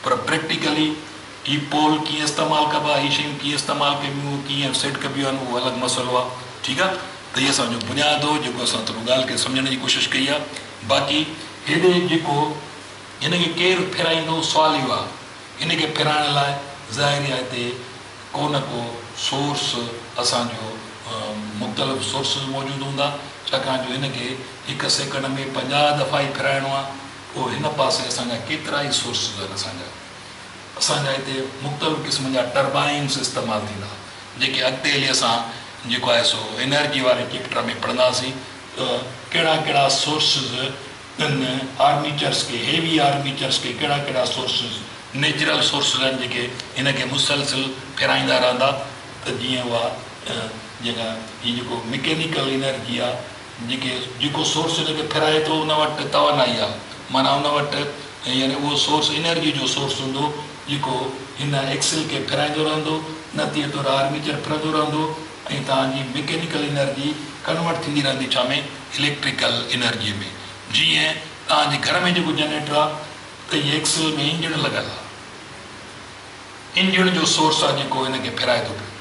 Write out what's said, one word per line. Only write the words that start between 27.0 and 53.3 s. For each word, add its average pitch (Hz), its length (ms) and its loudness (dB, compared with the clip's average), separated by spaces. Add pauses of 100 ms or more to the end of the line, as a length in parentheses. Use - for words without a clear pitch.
پوءِ 127 220 -2
هن 147 100 -2 (120)
پاسي 127 300 2
اسان 120 220 -2
جا 117 80 -2 (100)
ڪيترا 147 340 -2
ئي 139 100 0
سورسز 107 500 -2
آهن. 98 120 -6
اسان - 260 -6
جا، - 100 -10 (880)
اسان 147 280 2
جا 135 60 0
هتي 135 300 -2 (200)
مختلف 143 460 -2
قسم 131 260 0
جا 127 80 4 (120)
ٽربائنز 143 680 2
استعمال 110 460 -2
ٿيندا، 101 240 -8 (480)
جيڪي 135 240 0
اڳتي 135 280 2
هلي 135 180 2
اسان 120 300 4 (500)
جيڪو 120 220 2
آهي 120 120 6
سو 117 140 4 (260)
انرجي 139 380 2
واري 123 300 4
چيپٽر ۾ - 260 -4 (240)
پڙهنداسين، 127 540 2 (400)
ته 127 240 0 (320)
ڪهڙا 165 240 4 (100)
ڪهڙا 139 240 6
سورسز 147 640 2 (680)
آهن 131 360 0 (200)
آرميچرز 147 680 4
کي، 123 180 -4
هيوي 160 420 4
آرميچرز 139 560 2
کي 123 160 -2
ڪهڙا 143 260 2
ڪهڙا 127 200 0
سورسز، 123 520 -2 (460)
نيچرل 151 460 2
سورسز 139 340 2
آهن، 131 180 2
جيڪي 120 260 -2 (300)
هن 135 200 2
کي 135 140 0
مسلسل 139 540 0 (320)
ڦيرائيندا 135 420 4
رهندا. 123 300 4 (560)
ته - 60 -4 (100)
جيئن 123 260 -2
اها، 117 220 0 (380)
ا، 117 200 -4 (360)
جيڪا 117 260 -2 (340)
هي 117 80 0
جيڪو 120 340 -4
ميڪينيڪل 143 680 0
انرجي 120 480 -2
آهي، 120 160 -2 (500)